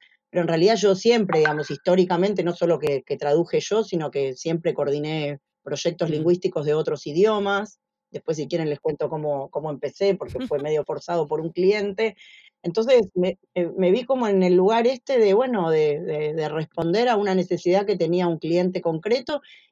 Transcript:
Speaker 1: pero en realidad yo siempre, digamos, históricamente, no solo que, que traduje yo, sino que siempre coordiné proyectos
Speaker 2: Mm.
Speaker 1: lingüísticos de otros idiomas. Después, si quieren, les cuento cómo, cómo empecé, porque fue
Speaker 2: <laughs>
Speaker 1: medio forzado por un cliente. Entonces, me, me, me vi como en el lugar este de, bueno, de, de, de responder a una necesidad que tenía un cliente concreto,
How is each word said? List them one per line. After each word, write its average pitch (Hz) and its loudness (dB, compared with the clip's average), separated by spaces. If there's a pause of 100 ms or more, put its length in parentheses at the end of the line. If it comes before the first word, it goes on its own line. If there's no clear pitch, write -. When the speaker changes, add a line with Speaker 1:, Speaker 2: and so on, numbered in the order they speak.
(280)
Speaker 1:
pero 175 -2
en 165 0
realidad 165 4
yo 196 2
siempre, 208 2
digamos, 151 0
históricamente, 180 2
no 170 0
solo 170 0
que, 143 -2
que 139 -4
traduje 156 0
yo, 214 -2
sino 156 -4
que 135 -4
siempre 165 -4
coordiné 147 -4 (240)
proyectos 160 -4
Speaker 2:
Mm. - -2
Speaker 1:
lingüísticos 165 -2
de 147 0
otros 156 -4
idiomas. 202 0 (320)
Después, - -8
si 147 -6
quieren, 165 -4
les 147 -6
cuento 151 -4
cómo, 147 -6
cómo 156 -6
empecé, 147 -2
porque - -8
fue 151 -2
Speaker 2:
<laughs> 139 -4
Speaker 1:
medio 151 -2
forzado 160 -4
por 156 -4
un 170 -8
cliente. 202 0 (460)
Entonces, 220 2
me, 180 0 (160)
me, 170 -2
me 185 2
vi 240 2
como 254 0
en 196 2
el 180 4
lugar 220 4
este 262 0
de, 208 6
bueno, 214 2
de, 151 2
de, 151 -4
de 156 -4
responder 165 -2
a 233 2
una 202 0
necesidad 180 0
que 202 0
tenía 175 0
un 170 -2
cliente 180 -2
concreto, 233 -2 (320)